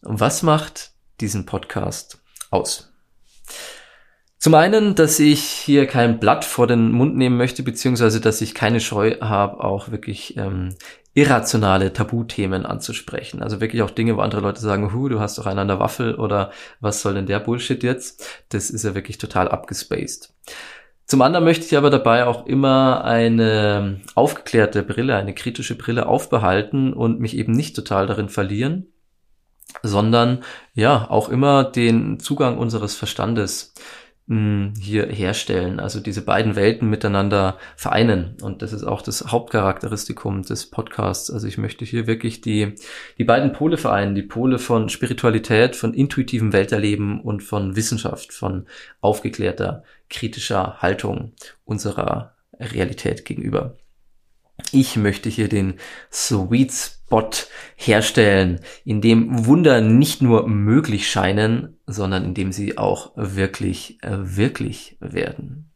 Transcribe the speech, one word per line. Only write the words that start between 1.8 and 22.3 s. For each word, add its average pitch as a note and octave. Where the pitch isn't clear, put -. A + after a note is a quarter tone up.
aus? -
Zum D#3+
einen, G3+
dass D#3
ich D3
hier C#3
kein A#2
Blatt A2
vor -
den A2+
Mund B2
nehmen B2+
möchte, B2+
beziehungsweise A#2
dass A2
ich -
keine A2+
Scheu A2
habe, G2+
auch G2+
wirklich, -
ähm, F#2+
irrationale G#2+
Tabuthemen G#2+
anzusprechen. -
Also G#2+
wirklich A2+
auch G2
Dinge, A2+
wo G#2
andere G#2
Leute G2+
sagen, G#2
„Hu, C3
du A2+
hast G#2
doch -
einen G2
an G2
der F#2+
Waffel“ A2
oder G2+
„Was G#2
soll G2
denn F#2+
der G2+
Bullshit B2
jetzt?“ -
Das -
ist -
ja G2
wirklich G2
total -
abgespaced. -
Zum C3+
anderen E3
möchte E3
ich D#3
aber C#3+
dabei B2
auch A#2+